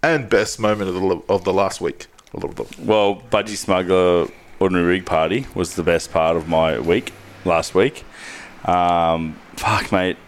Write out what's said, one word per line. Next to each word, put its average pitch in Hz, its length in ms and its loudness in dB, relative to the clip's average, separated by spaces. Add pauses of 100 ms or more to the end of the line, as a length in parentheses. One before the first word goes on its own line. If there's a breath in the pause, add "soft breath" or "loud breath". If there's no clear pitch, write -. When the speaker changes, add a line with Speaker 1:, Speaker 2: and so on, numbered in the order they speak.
Speaker 1:
and 156 260 0
best 104 300 2
moment 104 320 0
of 90 60 -4
the, 92 260 0 (100)
of 98 120 0
the 95 80 0
last 95 280 0
week? - 280 -6 (720)
Speaker 2:
Well, 101 500 2
Budgie 104 260 -2
Smuggler 92 720 2 (320)
Ordinary 92 280 2
Rig 90 200 2
Party 87 480 0
was - 220 -4
the 87 80 -4
best 82 280 0
part 82 240 2
of 80 120 -6
my 80 320 2
week 87 320 0 (320)
last 85 320 0
week. 117 280 0 (600 loud breath)
Um, 85 760 0 (160)
fuck, - 380 -4
mate. 92 240 0 (120)